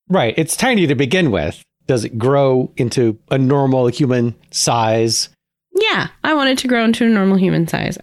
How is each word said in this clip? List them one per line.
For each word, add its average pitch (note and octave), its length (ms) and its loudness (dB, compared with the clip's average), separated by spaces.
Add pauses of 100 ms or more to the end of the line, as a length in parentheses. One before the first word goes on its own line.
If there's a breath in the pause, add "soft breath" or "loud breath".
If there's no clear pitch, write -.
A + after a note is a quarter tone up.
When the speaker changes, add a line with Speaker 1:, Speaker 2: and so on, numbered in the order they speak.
Speaker 1:
Right. D3 300 0
It's D#3+ 180 -2
tiny G#3+ 320 0
to C#3 80 0
begin C3+ 360 0
with. E2+ 300 -4 (260)
Does B2 180 -2
it B2 120 -10
grow C3 600 2
into A#2 400 0 (140)
a C3+ 60 0
normal C3 500 2
human B2 480 0 (160)
size? A2+ 800 0 (440)
Speaker 2:
Yeah. G4+ 340 0 (160)
I D#4 120 0
want C4+ 140 2
it C4 100 0
to - 80 -6
grow A#3+ 180 0
into A3+ 200 0
a A3+ 40 4
normal G3 280 2
human E3 300 0
size. - 360 -4